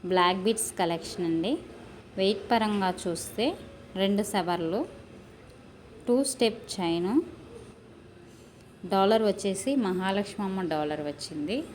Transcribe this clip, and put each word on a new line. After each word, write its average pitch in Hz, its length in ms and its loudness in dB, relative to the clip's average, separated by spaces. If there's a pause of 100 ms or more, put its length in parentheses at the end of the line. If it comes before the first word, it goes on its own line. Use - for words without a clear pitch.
బ్లాక్ 180 320 4
బీడ్స్ 220 400 -2
కలెక్షన్ 170 460 -2
అండి. 170 340 0 (580)
వెయిట్ 196 340 2
పరంగా 208 440 2 (140)
చూస్తే 214 500 -2 (360)
రెండు 202 280 2
సవర్లు, 180 640 0 (1200)
టూ 254 160 4
స్టెప్ - 560 0
చైన్, 175 420 2 (1700)
డాలర్ 196 340 6
వచ్చేసి 202 540 0
మహాలక్ష్మమ్మ 190 880 0
డాలర్ 151 380 0
వచ్చింది. 151 640 -4 (100)